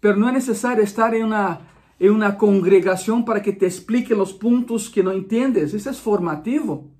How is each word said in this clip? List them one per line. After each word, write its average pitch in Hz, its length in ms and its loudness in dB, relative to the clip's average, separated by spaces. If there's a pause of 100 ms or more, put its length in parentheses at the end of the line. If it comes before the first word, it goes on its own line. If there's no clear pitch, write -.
pero 202 160 2
no 208 100 2
es 254 80 0
necesario 240 500 0
estar 226 300 0
en 226 100 0
una, 214 360 -2 (380)
en 196 140 4
una 208 240 2
congregación 196 880 2
para 220 160 -2
que 202 140 -4
te 196 100 0
explique 220 500 -2
los 190 200 -2
puntos 233 560 -2
que 202 120 0
no 185 100 0
entiendes. 208 600 0
Eso 214 160 -6
es 269 100 -8
formativo. 185 1000 -4